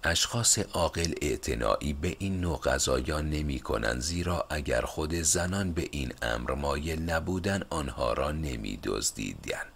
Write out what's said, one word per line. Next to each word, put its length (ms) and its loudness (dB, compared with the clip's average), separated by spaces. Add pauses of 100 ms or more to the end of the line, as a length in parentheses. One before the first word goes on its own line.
اشخاص 540 4
عاقل 600 2
اعتنایی 720 0
به 260 -2
این 220 0
نوع 160 2
قضایا 640 2
نمی 380 0
کنند، 400 0
زیرا 500 0
اگر 320 0
خود 320 -2
زنان 600 2
به 180 0
این 300 -2
امر 320 0
مایل 480 -2
نبودند 680 0
آنها 440 0
را 180 0
نمی 520 -4
دزدیدند. 920 -4